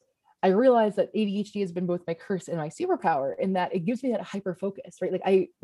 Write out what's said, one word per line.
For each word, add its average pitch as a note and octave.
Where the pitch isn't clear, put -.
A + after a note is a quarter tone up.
I F#3
realized A3
that F#3+
A G#3+
D G3+
H G3+
D G#3
has F#3+
been F3+
both F3
my E3
curse F3
and E3+
my D3+
superpower E3+
in F#3+
that F3+
it F3
gives A#3
me C4
that G#3+
hyper F#3
focus, G3
right? F3+
Like, F#3
I, F#3+